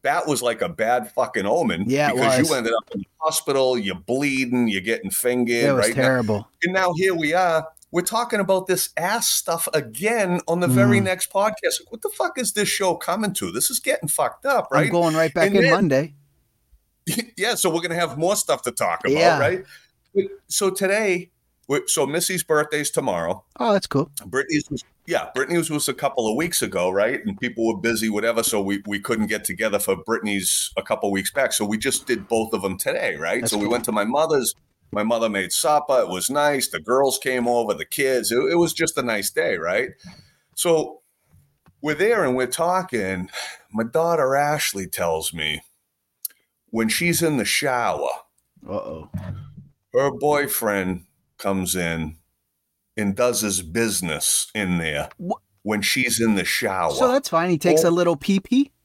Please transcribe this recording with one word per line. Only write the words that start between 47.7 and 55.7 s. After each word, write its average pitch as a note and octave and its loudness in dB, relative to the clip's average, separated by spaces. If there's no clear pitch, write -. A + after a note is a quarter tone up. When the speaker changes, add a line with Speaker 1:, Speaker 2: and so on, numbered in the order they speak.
Speaker 2:
Uh-oh. - -8
Speaker 1:
her C3+ 2
boyfriend A#2+ 0
comes F#2+ -2
in E2 -2
and G2+ 0
does A#2+ 2
his F#2+ -2
business F2+ -2
in F#2 0
there D2+ -2
Speaker 2:
Wha- F3 -6
Speaker 1:
when G#2+ -2